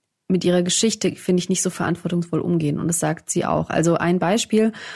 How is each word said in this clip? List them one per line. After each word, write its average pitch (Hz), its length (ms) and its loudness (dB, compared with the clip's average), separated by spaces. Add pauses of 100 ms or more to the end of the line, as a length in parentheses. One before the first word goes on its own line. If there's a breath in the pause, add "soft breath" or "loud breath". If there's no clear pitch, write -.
(280)
mit 185 160 0
ihrer 180 180 4
Geschichte, 185 540 0
finde 185 260 0
ich, - 80 -6
nicht 185 120 0
so 185 80 -2
verantwortungsvoll 170 680 -2
umgehen. 156 400 0
Und - 80 -2
das 170 120 0
sagt 156 300 -4
sie - 160 -2
auch. 156 240 0
Also 165 260 2
ein 175 240 0
Beispiel, 220 520 2 (240 loud breath)